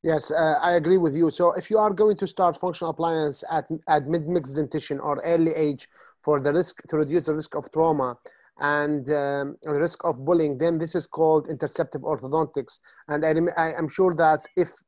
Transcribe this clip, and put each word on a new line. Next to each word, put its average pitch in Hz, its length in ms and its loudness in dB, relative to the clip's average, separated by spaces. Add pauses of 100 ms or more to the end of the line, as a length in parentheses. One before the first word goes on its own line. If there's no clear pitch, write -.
Yes, 156 300 0
uh, 156 300 2
I 175 140 2
agree 170 220 4
with 160 160 2
you. 160 160 2
So 175 240 2
if 185 160 -6
you 214 80 2
are 214 120 4
going 208 280 4
to 202 80 -4
start 175 320 0
functional 170 340 -4
appliance 160 600 -2
at, 156 140 -2 (240)
at 147 180 2
mid-mix 156 460 -2
dentition 147 480 -4
or 147 240 -4
early 165 280 2
age 151 360 -2 (340)
for 147 160 2
the 143 140 0
risk, - 340 -2
to - 80 -4
reduce 151 300 0
the 156 100 0
risk 156 180 -8
of 147 200 -8
trauma 151 440 0 (440)
and, 147 480 0
um, 143 520 -2
the 156 180 -6
risk 165 260 -2
of 135 180 -2
bullying, 156 340 2
then 165 200 0
this 160 180 -6
is 160 100 -2
called 156 440 2
interceptive 156 520 -4
orthodontics. 143 800 -4 (300)
And 151 160 -2
I 160 60 2
rem-, 165 260 2
I, 165 160 0
I'm 160 160 -4
sure 185 240 2
that 156 260 4 (160)
if 175 160 0 (160)